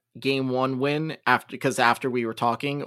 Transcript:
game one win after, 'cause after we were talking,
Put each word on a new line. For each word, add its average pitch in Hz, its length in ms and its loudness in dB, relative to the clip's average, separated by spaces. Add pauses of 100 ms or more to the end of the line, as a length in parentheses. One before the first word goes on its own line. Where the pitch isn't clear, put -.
(200)
game 135 300 -2
one 131 300 0
win 147 380 -2 (100)
after, - 300 2
'cause 131 200 -2
after 117 320 4
we 120 160 -2
were 113 80 -4
talking, 139 540 -2